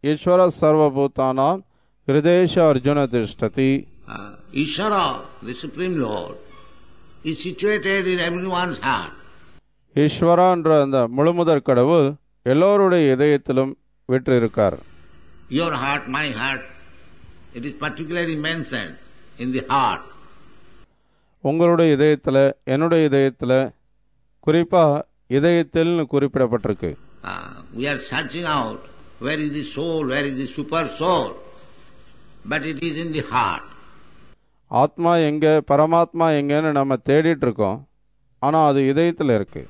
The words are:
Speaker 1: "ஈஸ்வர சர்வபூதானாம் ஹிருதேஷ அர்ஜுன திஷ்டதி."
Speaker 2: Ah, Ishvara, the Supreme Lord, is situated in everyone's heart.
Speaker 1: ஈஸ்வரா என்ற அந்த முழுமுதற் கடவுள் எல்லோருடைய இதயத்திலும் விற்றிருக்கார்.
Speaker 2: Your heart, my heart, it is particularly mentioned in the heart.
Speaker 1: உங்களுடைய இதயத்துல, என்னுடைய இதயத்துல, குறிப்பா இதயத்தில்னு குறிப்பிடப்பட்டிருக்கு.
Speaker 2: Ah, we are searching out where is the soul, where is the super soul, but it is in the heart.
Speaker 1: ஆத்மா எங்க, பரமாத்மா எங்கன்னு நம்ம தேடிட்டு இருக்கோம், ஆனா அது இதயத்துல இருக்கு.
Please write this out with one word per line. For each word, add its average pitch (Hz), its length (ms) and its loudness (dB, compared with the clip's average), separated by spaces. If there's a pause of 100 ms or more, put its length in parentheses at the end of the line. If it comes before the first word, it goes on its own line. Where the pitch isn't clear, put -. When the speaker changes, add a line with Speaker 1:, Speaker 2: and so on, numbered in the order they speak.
Speaker 1:
"ஈஸ்வர 180 460 2 (120)
சர்வபூதானாம் 139 1000 2 (440)
ஹிருதேஷ 160 480 4 (160)
அர்ஜுன 139 360 2
திஷ்டதி." 123 800 -2 (220)
Speaker 2:
Ah, 101 260 -16 (180)
Ishvara, 160 680 -2 (260)
the 123 80 -10
Supreme 170 420 -8
Lord, 101 400 -6 (880)
is 160 200 -6
situated 196 680 -2
in 180 60 -2
everyone's 175 640 -4
heart. 104 320 -4 (800)
Speaker 1:
ஈஸ்வரா 170 560 2
என்ற 160 300 2
அந்த 135 360 2
முழுமுதற் 160 460 2
கடவுள் 139 520 2 (280)
எல்லோருடைய 175 760 4
இதயத்திலும் 135 560 0 (360)
விற்றிருக்கார். 120 720 0 (680)
Speaker 2:
Your 156 240 -2
heart, 139 340 -4
my 139 260 -6
heart, 127 300 -6 (920)
it 120 80 -12
is 139 180 -10
particularly 160 560 -6
mentioned 147 580 -6 (460)
in 127 140 -6
the 131 100 -4
heart. 123 360 0 (1400)
Speaker 1:
உங்களுடைய 165 560 4
இதயத்துல, 139 560 2 (120)
என்னுடைய 160 440 2
இதயத்துல, 135 640 0 (760)
குறிப்பா 160 540 4 (280)
இதயத்தில்னு 165 840 2
குறிப்பிடப்பட்டிருக்கு. 117 840 -2 (280)
Speaker 2:
Ah, 87 420 -12 (120)
we 117 60 -8
are 139 180 -4 (100)
searching 160 340 -6
out 123 340 -4 (420)
where 147 180 -4
is 147 160 -4
the 147 100 -8 (100)
soul, 160 320 -4
where 139 180 -2
is 139 140 -6
the 131 160 -6
super 160 300 -4 (140)
soul, 156 340 -2 (1160)
but 151 220 -6
it 143 120 -10
is 160 180 -6
in 165 140 -8
the 151 80 -4
heart. 101 400 -2 (1040)
Speaker 1:
ஆத்மா 165 480 0
எங்க, 151 540 2
பரமாத்மா 165 580 2 (120)
எங்கன்னு 147 300 0
நம்ம 139 260 0 (120)
தேடிட்டு 156 340 2
இருக்கோம், 110 460 -2 (500)
ஆனா 151 280 2
அது 139 140 4
இதயத்துல 147 540 2
இருக்கு. 95 360 -6